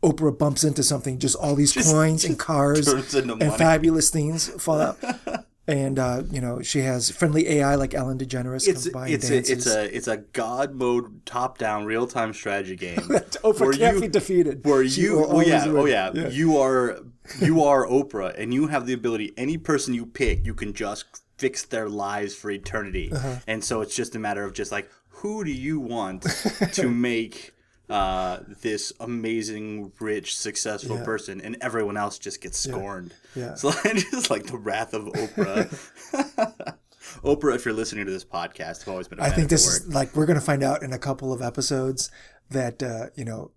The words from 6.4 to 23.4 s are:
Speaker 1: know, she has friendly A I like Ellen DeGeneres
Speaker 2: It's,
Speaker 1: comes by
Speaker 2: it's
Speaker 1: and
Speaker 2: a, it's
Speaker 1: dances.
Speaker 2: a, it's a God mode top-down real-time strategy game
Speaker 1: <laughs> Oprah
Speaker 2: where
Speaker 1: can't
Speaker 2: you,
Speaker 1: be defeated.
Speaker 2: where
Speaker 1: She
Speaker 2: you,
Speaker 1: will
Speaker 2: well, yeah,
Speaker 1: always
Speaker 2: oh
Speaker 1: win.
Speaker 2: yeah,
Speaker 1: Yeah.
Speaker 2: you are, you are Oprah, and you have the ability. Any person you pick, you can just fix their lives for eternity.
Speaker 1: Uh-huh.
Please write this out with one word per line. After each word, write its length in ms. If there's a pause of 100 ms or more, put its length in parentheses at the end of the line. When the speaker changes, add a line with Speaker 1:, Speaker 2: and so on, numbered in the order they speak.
Speaker 1:
know, 180
she 200
has 300
friendly 380
A 140
I 140
like 180
Ellen 240
DeGeneres 500
Speaker 2:
It's, 160
Speaker 1:
comes 60
by 180
Speaker 2:
it's 160
Speaker 1:
and 100
Speaker 2:
a, 40
it's 100
Speaker 1:
dances. 260
Speaker 2:
a, 220
it's 120
a 100
God 560
mode 500
top-down 600
real-time 480
strategy 420
game 220
Speaker 1:
<laughs> 0
Oprah 600
Speaker 2:
where 120
Speaker 1:
can't 220
Speaker 2:
you, 80
Speaker 1:
be 60
defeated. 580
Speaker 2:
where 200
Speaker 1:
She 140
Speaker 2:
you, 140
Speaker 1:
will 220
Speaker 2:
well, 120
yeah, 160
Speaker 1:
always 100
Speaker 2:
oh 100
Speaker 1:
win. 80
Speaker 2:
yeah, 200
Speaker 1:
Yeah. 160
Speaker 2:
you 300
are, 400 (420)
you 240
are 220
Oprah, 520
and 140
you 140
have 180
the 80
ability. 460
Any 180
person 380
you 100
pick, 400
you 80
can 220
just 320 (320)
fix 260
their 240
lives 460
for 160
eternity. 600
Speaker 1:
Uh-huh. 260 (100)